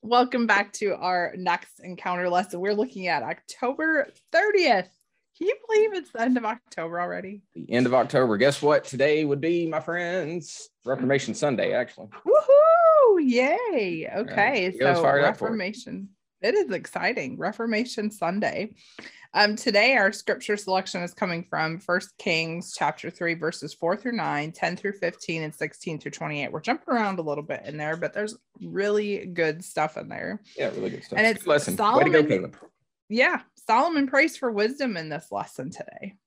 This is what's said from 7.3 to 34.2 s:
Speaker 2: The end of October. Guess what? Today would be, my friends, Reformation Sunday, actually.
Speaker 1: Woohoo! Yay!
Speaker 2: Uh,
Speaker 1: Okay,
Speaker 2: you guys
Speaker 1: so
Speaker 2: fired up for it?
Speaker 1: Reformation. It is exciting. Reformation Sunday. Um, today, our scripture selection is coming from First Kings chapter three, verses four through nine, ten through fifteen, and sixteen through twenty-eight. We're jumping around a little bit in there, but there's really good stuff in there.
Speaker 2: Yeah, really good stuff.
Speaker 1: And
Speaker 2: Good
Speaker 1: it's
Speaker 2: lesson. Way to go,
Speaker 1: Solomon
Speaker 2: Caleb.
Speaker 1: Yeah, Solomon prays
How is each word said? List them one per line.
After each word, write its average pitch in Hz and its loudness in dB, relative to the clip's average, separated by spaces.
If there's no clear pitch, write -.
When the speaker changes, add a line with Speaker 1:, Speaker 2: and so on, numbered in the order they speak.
Speaker 2:
The - -14
end 123 4
of 123 2
October. 127 4
Guess 135 2
what? 143 4
Today 151 0
would 143 -2
be, 170 0
my 160 -4
friends, 170 -6
Reformation 127 0
Sunday, 98 0
actually. - -4
Speaker 1:
Woohoo! 605 8
Yay! 254 0
Speaker 2:
Uh, 185 -2
Speaker 1:
Okay, 226 0
Speaker 2:
you - -12
guys 175 4
Speaker 1:
so 165 2
Speaker 2:
fired 143 4
up - 2
for - -4
it? 226 -2
Speaker 1:
Reformation. 196 -8
It 226 2
is 370 0
exciting. 165 -6
Reformation 214 -4
Sunday. 185 -4
Um, 208 4
today, 226 2
our 196 4
scripture - -4
selection 190 -4
is 175 -8
coming 175 -4
from 160 -4
First - -4
Kings 165 -4
chapter 156 -4
three, 170 -4
verses 160 -6
four 170 -2
through 247 -6
nine, 151 -4
ten 175 -4
through 202 -6
fifteen, 170 -6
and 156 -8
sixteen 156 -8
through 135 -10
twenty-eight. 147 -8
We're 156 -8
jumping 277 -4
around 202 -2
a 170 -4
little 147 -6
bit 156 -8
in 147 -10
there, 151 -4
but 156 -6
there's 214 -6
really 202 -2
good 170 -2
stuff - -4
in 87 -12
there. - -8
Speaker 2:
Yeah, - -4
really - -6
good - -12
stuff. - -6
Speaker 1:
And 214 4
Speaker 2:
Good 226 2
Speaker 1:
it's - -12
Speaker 2:
lesson. 151 2
Way - 4
to 160 2
go, 160 6
Speaker 1:
Solomon 151 2
Speaker 2:
Caleb. 95 -2
Speaker 1:
Yeah, 262 2
Solomon 277 2
prays 285 2